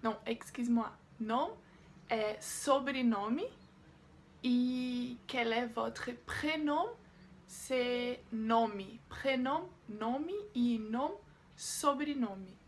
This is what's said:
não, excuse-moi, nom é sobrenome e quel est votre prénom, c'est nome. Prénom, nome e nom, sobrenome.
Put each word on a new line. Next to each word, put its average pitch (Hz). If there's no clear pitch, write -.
não, 220
excuse-moi, 233
nom 233
é 214
sobrenome 254
e 247
quel 233
est 240
votre 226
prénom, 311
c'est 247
nome. 220
Prénom, 269
nome 240
e 240
nom, 240
sobrenome. 254